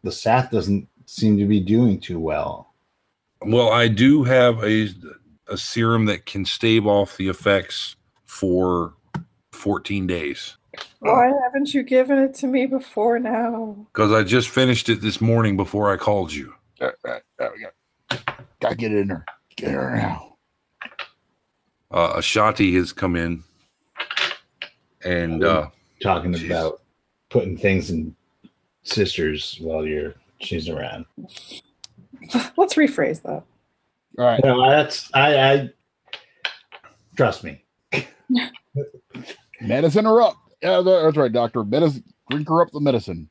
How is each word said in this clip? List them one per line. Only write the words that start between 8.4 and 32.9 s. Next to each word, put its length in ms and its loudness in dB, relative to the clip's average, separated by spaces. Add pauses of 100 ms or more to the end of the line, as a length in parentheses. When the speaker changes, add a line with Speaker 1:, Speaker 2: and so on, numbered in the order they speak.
Speaker 2:
fourteen 540 -4
days. 500 -6 (440)
Speaker 3:
Why 300 4 (140)
haven't 300 -4
you 80 0
given 360 2
it 180 2
to 100 -6
me 200 0
before 520 -2
now? 760 -6
Speaker 2:
'Cause 200 2
I 100 4
just 260 0
finished 400 0
it 120 0
this 200 -4
morning 360 2
before 360 0
I 40 0
called 360 -2
you. 220 -12 (260)
Speaker 4:
All 80 -4
right, 160 -8
all 80 -8
right, 100 -12 (160)
there 160 -6
we 80 -20
go. 560 -14 (420)
Gotta 160 -2
get 160 -4
in 160 2
there. 160 -8 (320)
Get 140 -8
in 40 -2
there 220 -4
now. 400 -4 (1500)
Speaker 2:
Uh, 260 0
Ashanti 600 2
has 160 0
come 240 -2
in, 260 -4 (1600)
and, 400 -2
Speaker 1:
Are 180 2
we 20 -4
Speaker 2:
uh, 20 -10 (360)
Speaker 1:
talking 320 0
Speaker 2:
she's 120 -8
Speaker 1:
about 340 -4 (480)
putting 300 -2
things 320 0
in 240 -6 (680)
sisters 760 -4
while 260 -6
you're, 280 -6 (260)
she's 280 -8
around. 360 -10 (1500)
Speaker 3:
Let's 180 2
rephrase 480 0